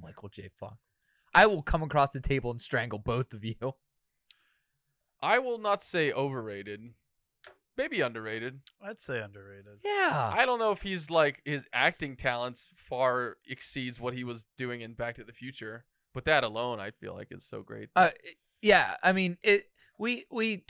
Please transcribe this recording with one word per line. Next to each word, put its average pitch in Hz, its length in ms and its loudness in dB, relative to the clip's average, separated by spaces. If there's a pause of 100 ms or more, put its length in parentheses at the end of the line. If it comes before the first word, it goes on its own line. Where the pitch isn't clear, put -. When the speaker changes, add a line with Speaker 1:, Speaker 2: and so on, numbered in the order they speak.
Speaker 1:
Michael 85 300 -16
J. - 180 -16 (100)
Fox. 107 180 -14 (580)
I 190 120 12
will 190 160 2
come 160 200 0
across 143 280 2
the 135 100 -8
table 127 300 0
and 120 100 -10
strangle 117 380 -2
both 120 360 -2
of 104 100 -12
you. 113 300 -6 (1500)
Speaker 2:
I 202 200 4
will 247 180 -2
not 208 240 0
say 156 300 0
overrated. 107 680 -4 (960)
Maybe 254 240 -2
underrated. 113 600 -4 (220)
Speaker 3:
I'd 214 180 -12
say 123 200 -6
underrated. 98 640 -16
Speaker 1:
Yeah. 339 500 0
Speaker 2:
I 240 120 4
don't 247 120 0
know 220 140 2
if - 100 -4
he's, 175 280 -4
like, 156 340 4
his 143 280 -4
acting 139 440 0
talents 123 580 -4
far 123 600 0 (120)
exceeds 123 520 -8
what 123 140 -4
he 123 100 -6
was 117 220 -10 (100)
doing 123 240 -6
in 113 140 -14
Back 117 220 -6
to 117 80 -18
the 113 80 -20
Future, 117 520 -14 (280)
but 127 120 -10
that 151 200 6
alone 113 360 -2
I 101 120 -8
feel 98 220 -12
like 101 160 -12
is - 140 -16
so 107 180 -12
great. 107 320 -14
Speaker 1:
Uh, 180 160 8 (140)
it, - 120 -16 (260)
yeah, 165 400 6
I 185 100 6
mean, 185 300 0
it. 202 240 4 (300)
We, 233 340 -4
we, 220 400 -2